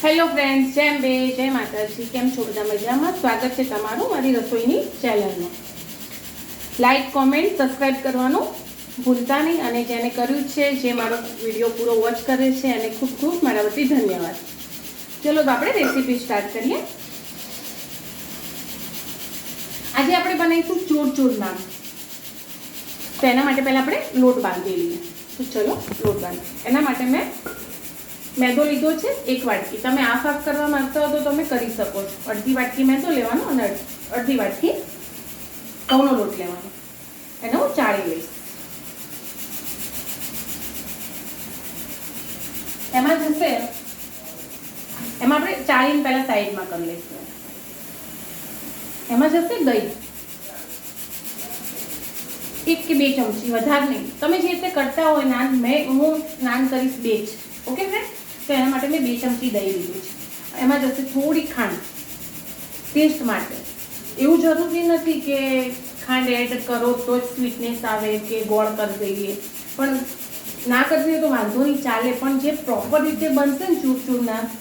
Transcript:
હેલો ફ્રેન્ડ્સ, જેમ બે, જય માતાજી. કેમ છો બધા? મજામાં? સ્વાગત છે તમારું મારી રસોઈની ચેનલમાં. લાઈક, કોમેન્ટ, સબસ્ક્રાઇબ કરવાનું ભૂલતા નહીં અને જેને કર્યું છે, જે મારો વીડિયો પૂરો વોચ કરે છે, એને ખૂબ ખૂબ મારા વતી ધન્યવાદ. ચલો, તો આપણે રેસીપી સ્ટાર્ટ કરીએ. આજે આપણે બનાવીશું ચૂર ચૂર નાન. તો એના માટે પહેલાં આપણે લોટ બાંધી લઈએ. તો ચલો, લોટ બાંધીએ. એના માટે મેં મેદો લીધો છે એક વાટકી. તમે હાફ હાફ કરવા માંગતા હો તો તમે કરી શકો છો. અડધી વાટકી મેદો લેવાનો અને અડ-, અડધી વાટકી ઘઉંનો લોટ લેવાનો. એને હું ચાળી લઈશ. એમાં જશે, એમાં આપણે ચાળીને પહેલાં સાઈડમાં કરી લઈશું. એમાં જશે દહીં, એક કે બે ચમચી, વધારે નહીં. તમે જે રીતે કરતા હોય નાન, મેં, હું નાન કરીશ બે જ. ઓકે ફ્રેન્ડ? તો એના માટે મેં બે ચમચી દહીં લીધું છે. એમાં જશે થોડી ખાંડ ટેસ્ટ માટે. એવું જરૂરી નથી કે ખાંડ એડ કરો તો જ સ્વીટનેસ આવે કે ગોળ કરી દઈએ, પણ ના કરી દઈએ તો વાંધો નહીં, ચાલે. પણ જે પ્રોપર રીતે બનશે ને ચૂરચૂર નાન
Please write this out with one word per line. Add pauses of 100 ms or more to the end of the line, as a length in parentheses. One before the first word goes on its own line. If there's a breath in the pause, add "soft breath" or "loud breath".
હેલો
ફ્રેન્ડ્સ,
જેમ
બે,
જય
માતાજી.
કેમ
છો
બધા?
મજામાં?
સ્વાગત
છે
તમારું
મારી
રસોઈની
ચેનલમાં. (1300)
લાઈક,
કોમેન્ટ,
સબસ્ક્રાઇબ
કરવાનું (580)
ભૂલતા
નહીં
અને
જેને
કર્યું
છે,
જે
મારો (280)
વીડિયો
પૂરો
વોચ (120)
કરે
છે,
એને
ખૂબ
ખૂબ
મારા
વતી
ધન્યવાદ. (920)
ચલો,
તો
આપણે
રેસીપી
સ્ટાર્ટ
કરીએ. (3250)
આજે
આપણે
બનાવીશું
ચૂર
ચૂર
નાન. (1600)
તો
એના
માટે
પહેલાં
આપણે (140)
લોટ
બાંધી
લઈએ. (420)
તો
ચલો, (220)
લોટ
બાંધીએ.
એના
માટે
મેં (1160)
મેદો
લીધો
છે
એક
વાટકી.
તમે
હાફ
હાફ
કરવા
માંગતા
હો
તો
તમે
કરી
શકો
છો.
અડધી
વાટકી
મેદો
લેવાનો
અને
અડ-,
અડધી
વાટકી (1160)
ઘઉંનો
લોટ
લેવાનો. (720)
એને
હું
ચાળી
લઈશ. (4000)
એમાં
જશે, (1700)
એમાં
આપણે
ચાળીને
પહેલાં
સાઈડમાં
કરી
લઈશું. (1800)
એમાં
જશે
દહીં, (2750)
એક
કે
બે
ચમચી,
વધારે
નહીં.
તમે
જે
રીતે
કરતા
હોય
નાન,
મેં,
હું (200)
નાન
કરીશ
બે
જ. (380)
ઓકે
ફ્રેન્ડ? (400)
તો
એના
માટે
મેં
બે
ચમચી
દહીં
લીધું
છે.
એમાં
જશે
થોડી
ખાંડ (1200)
ટેસ્ટ
માટે. (640)
એવું
જરૂરી
નથી
કે (360)
ખાંડ
એડ
કરો
તો
જ
સ્વીટનેસ
આવે
કે
ગોળ
કરી
દઈએ, (400)
પણ (720)
ના
કરી
દઈએ
તો
વાંધો
નહીં,
ચાલે.
પણ
જે
પ્રોપર
રીતે
બનશે
ને
ચૂરચૂર
નાન (120)